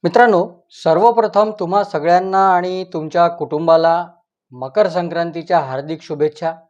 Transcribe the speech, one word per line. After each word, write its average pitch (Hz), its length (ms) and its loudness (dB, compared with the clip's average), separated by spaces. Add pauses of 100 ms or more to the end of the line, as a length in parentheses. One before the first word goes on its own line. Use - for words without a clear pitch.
मित्रांनो, 214 600 2
सर्वप्रथम 214 800 2 (100)
तुम्हा 196 240 -2
सगळ्यांना 185 680 0
आणि 185 380 -4
तुमच्या 170 360 0
कुटुंबाला 165 800 0 (420)
मकर 135 380 -2
संक्रांतीच्या 170 720 -4
हार्दिक 139 440 -6
शुभेच्छा. 151 520 -4 (160)